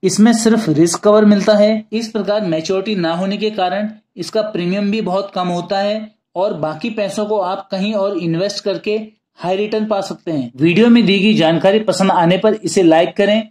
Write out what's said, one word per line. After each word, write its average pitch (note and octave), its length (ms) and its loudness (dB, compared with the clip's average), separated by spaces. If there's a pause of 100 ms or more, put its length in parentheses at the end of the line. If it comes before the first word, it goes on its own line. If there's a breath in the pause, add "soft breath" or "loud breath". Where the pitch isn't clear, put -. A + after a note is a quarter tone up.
इसमें G#3 300 4
सिर्फ A3 360 2
रिस्क D#3+ 320 2
कवर G#3+ 240 4
मिलता G#3 300 4
है। G#3+ 380 2
इस A3 160 -6
प्रकार G#3 320 -4
मैच्योरिटी F#3+ 560 -4
ना E3 180 -2
होने F#3+ 220 -4
के G#3 140 -2
कारण G3+ 380 -4 (280)
इसका F#3+ 260 -4
प्रीमियम G3+ 480 -2
भी A3 100 -2
बहुत G3 340 -4
कम F3+ 140 -4
होता F3 300 -4
है G#3+ 320 -4 (260)
और G3 180 -2
बाकी D#3 360 -6
पैसों G#3+ 360 -6
को G#3+ 140 -2
आप F#3+ 300 -6
कहीं G3 240 -4
और G3+ 240 -2
इन्वेस्ट F3 460 -4
करके G3+ 320 -4 (420)
हाई F3+ 180 -2
रिटर्न G#3+ 300 -2
पा G#3 140 -2
सकते F3 320 -8
हैं। C3 240 -4
वीडियो F3 320 2
में A#3 180 6
दी G3 120 2
गई G#3+ 160 2
जानकारी E3 460 2
पसंद G3 300 0
आने F3 280 2
पर G#3+ 160 2
इसे G3 280 0
लाइक E3+ 340 4
करें। G#3 340 0